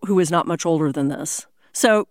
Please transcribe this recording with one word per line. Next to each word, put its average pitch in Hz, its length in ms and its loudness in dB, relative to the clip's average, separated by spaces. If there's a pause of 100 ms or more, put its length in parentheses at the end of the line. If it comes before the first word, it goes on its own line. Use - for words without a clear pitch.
who 190 140 2
is 170 120 2
not 170 160 0
much 170 180 -4
older 156 260 0
than 139 180 -2
this. - 360 -8 (280)
So 214 380 2